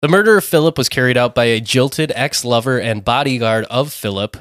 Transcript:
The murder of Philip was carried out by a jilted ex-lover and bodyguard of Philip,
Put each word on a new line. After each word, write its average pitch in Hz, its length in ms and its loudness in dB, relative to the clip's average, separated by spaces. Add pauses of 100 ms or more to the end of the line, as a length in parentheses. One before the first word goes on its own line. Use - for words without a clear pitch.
The 151 80 -2
murder 208 300 4
of 180 60 0
Philip 160 340 2
was 131 100 0
carried 127 300 2
out 120 160 2
by 120 100 2
a 113 160 2
jilted 135 540 -2
ex-lover 120 680 -2
and 107 240 -4
bodyguard 120 600 0
of 139 260 -4
Philip, 101 480 -6